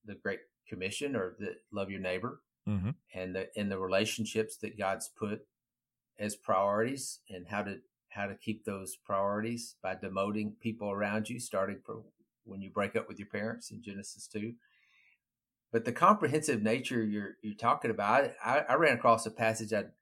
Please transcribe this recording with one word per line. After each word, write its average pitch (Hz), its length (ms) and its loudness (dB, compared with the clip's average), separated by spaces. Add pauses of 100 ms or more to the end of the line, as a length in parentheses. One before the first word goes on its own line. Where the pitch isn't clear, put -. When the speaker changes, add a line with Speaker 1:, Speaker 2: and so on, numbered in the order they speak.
Speaker 1:
the 101 100 -8
Great 95 240 -2 (280)
Commission, 101 480 -2
or 92 240 0
the 95 160 -4 (160)
love 98 200 -2
your 98 100 -4
neighbor, 92 400 -2 (260)
Speaker 2:
Mm-hmm. 104 240 0 (220)
Speaker 1:
and 92 220 -6
the, 95 220 -4
and 101 120 0
the 98 80 -2
relationships 107 800 0
that 104 220 -10
God's 98 300 -2
put 107 320 -6 (760)
as 104 180 -4
priorities, 107 840 2 (100)
and 90 180 -10
how 104 140 -2
to, 95 180 -6 (300)
how 101 160 -4
to 98 100 -6
keep 107 300 -6
those 95 300 -6
priorities 104 880 -2
by 95 120 -4
demoting 104 680 -2
people 110 280 -4
around 104 400 0
you, 123 100 -6
starting 98 460 -2
from 110 180 -10 (420)
when 98 160 -10
you 95 100 -10
break 101 240 -2
up 110 120 0
with 104 120 -12
your 101 80 -10
parents - 420 -6
in 107 140 -14
Genesis 98 440 -12
two. 110 260 -6 (1200)
But 117 120 2
the 123 60 0
comprehensive 151 680 4
nature 120 420 2
you're, 104 380 -4
you're 104 140 -8
talking 120 360 2
about, 104 380 4 (160)
I, 131 140 4 (100)
I 127 60 6
ran 151 180 6
across 117 320 6
a 110 60 -4
passage 110 420 2
I'd 101 160 0 (120)